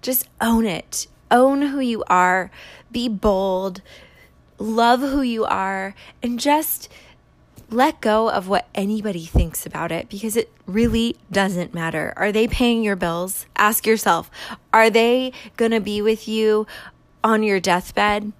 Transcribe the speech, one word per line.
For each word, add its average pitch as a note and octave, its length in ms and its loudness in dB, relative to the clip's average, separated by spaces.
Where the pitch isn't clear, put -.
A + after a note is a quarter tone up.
Just B3 260 -4
own A3+ 260 2
it. - 400 -8
Own C4+ 320 6
who C#4+ 180 -2
you A#3 280 -2
are. F3+ 420 2
Be A#3+ 180 -4
bold. F#3+ 720 -2
Love A#3 420 2
who C#4 220 -2
you A3+ 220 -2
are. G3 500 -4
And A#3+ 180 -6
just D4 500 0
let B3+ 320 0
go A3 260 2
of F#3+ 200 -2
what G3+ 260 -2
anybody G3+ 500 -4
thinks E3 400 0
about E3 260 -8
it, E3 200 -8
because G3+ 260 -6
it - 160 -2
really A3+ 500 0
doesn't F#3+ 420 -2
matter. E3 440 -6
Are G#3 140 0
they A3 160 2
paying A#3 360 2
your G3+ 140 0
bills? F3+ 500 -4
Ask G#3+ 300 2
yourself, G#3 440 2
are A3+ 160 8
they A#3+ 420 2
gonna A3+ 240 2
be G#3 220 -4
with A3 260 0
you G#3+ 380 2
on A3 180 4
your G3+ 180 2
deathbed G#3 800 -2